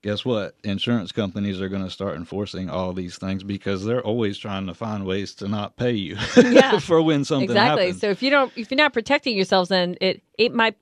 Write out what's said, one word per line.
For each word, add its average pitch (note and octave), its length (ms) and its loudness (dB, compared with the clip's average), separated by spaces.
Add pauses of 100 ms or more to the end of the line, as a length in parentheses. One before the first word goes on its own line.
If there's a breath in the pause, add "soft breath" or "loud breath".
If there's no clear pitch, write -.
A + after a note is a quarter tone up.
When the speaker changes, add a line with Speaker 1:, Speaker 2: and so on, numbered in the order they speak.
Speaker 1:
guess G2+ 240 -6
what? G#2+ 300 -4 (100)
Insurance G#2 480 -2
companies G2+ 480 -4
are F#2+ 80 -4
gonna F#2+ 200 -6
start F#2+ 280 -6
enforcing F#2 520 -8
all F#2 240 -4
these F2+ 240 -8
things F#2+ 260 -4
because G2 420 -4
they're A#2+ 200 -2
always G#2+ 320 -2
trying G2 300 -8
to F2 60 -8
find G#2+ 320 -6
ways F#2+ 300 -4
to G2 120 -8
not G#2 300 -6
pay B2 160 0
you G2 240 -4 (100)
<laughs> - 100 4
Speaker 2:
Yeah. B3 420 6
Speaker 1:
for E3 220 4
when D#3 240 2
something C#3 240 0
Speaker 2:
Exactly. G#3 380 4
Speaker 1:
happens. F3+ 140 -4
Speaker 2:
So G#3+ 80 0
if F#3+ 140 -2
you C4 60 2
don't, C4+ 280 2
if A3+ 140 -10
you're C4 60 0
not D4 160 4
protecting B3 420 0
yourselves, F#3 340 2
then F3+ 320 2
it F#3+ 200 0 (160)
ate A#3 160 2
my A3+ 280 4